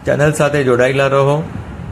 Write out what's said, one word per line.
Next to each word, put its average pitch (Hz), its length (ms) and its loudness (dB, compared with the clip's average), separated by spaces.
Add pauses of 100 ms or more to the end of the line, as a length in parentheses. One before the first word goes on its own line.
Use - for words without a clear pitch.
ચેનલ 143 280 2
સાથે 143 320 0
જોડાયેલા 127 420 2
રહો, 139 360 2 (500)